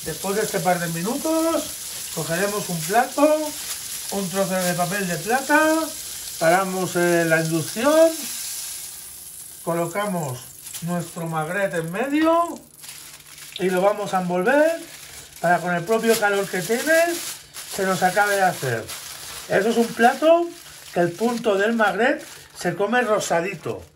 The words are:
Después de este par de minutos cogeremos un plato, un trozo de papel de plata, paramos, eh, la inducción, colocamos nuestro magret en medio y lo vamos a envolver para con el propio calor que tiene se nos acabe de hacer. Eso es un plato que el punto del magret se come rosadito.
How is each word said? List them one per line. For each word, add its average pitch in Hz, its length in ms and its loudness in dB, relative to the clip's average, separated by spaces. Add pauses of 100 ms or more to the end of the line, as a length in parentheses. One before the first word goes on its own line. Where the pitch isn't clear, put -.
Después 190 320 -4
de 220 60 0
este 196 180 -2
par 175 180 2
de 170 100 -2
minutos 302 760 0 (500)
cogeremos 175 540 -2
un 175 140 -4
plato, 247 440 2 (880)
un 196 180 -4
trozo 185 240 0
de 180 200 0
papel 180 340 -2
de 175 80 -4
plata, 294 640 2 (580)
paramos, 185 560 2
eh, 175 320 4
la 160 140 4
inducción, 240 720 4 (1500)
colocamos 170 760 -4 (440)
nuestro 170 440 -6
magret 165 480 -2
en 165 160 -4
medio 311 640 2 (1040)
y 185 100 0
lo 180 140 2
vamos 202 320 2
a 185 60 2
envolver 254 600 2 (600)
para 175 180 4
con 175 160 -2
el 170 80 -2
propio 226 380 4
calor 202 260 2
que 185 160 -4
tiene 269 400 2 (720)
se 196 100 0
nos 190 200 0
acabe 202 320 4
de 196 60 4
hacer. 135 420 0 (640)
Eso 196 220 2
es 226 60 2
un 226 120 2
plato 311 580 4 (480)
que 180 60 2
el 170 100 4
punto 226 460 0
del 214 180 2
magret 226 500 2 (320)
se 175 200 -4
come 220 260 2
rosadito. 170 800 -2 (140)